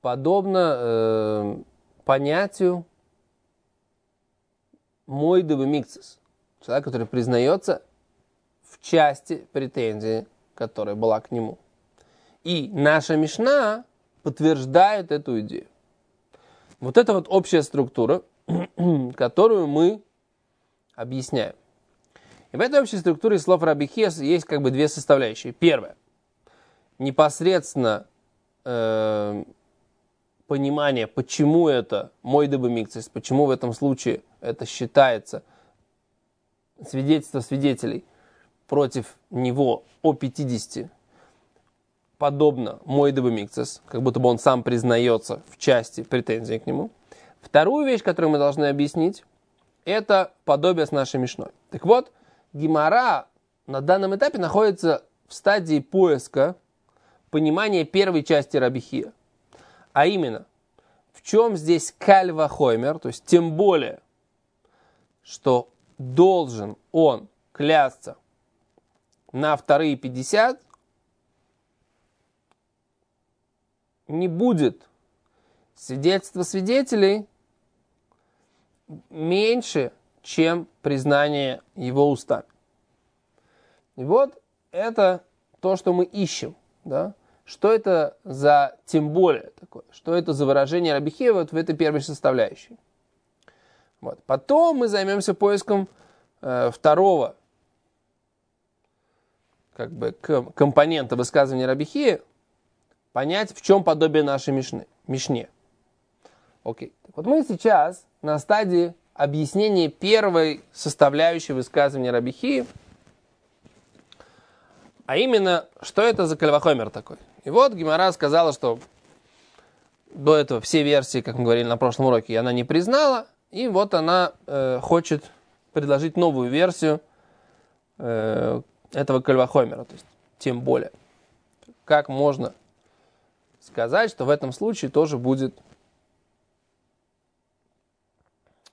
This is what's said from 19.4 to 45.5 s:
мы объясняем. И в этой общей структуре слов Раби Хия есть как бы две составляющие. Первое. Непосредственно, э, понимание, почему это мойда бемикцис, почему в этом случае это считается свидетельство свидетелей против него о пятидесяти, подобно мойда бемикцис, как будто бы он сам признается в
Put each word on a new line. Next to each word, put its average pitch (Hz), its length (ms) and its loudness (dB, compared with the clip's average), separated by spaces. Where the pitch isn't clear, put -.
мы 170 340 2
объясняем. 123 600 -8
И - 60 -12
в 151 40 -4
этой 277 200 2
общей 220 180 -4
структуре 180 400 0
слов 165 240 2
Раби 147 240 0
Хия 214 240 -2
есть 156 340 -2
как 147 180 -4
бы 127 80 2
две 143 180 0
составляющие. 135 640 0
Первое. 143 440 0
Непосредственно, 139 1080 0
э, 110 800 -4
понимание, 139 540 0
почему 151 600 2
это 120 460 -2
мойда 139 360 2
бемикцис, 117 500 -4
почему 135 380 0
в 135 40 0
этом 123 220 -2
случае 127 480 -2
это 117 240 -8
считается 120 760 0
свидетельство 139 540 -2
свидетелей 135 640 -4
против 135 500 -2
него 127 540 -2
о 156 100 2
пятидесяти, 131 800 -8
подобно 143 680 0
мойда 139 380 2
бемикцис, 117 640 -4
как - 160 -8
будто 127 180 0
бы 127 80 4
он 120 100 2
сам 127 240 2
признается 120 840 0
в - 80 -20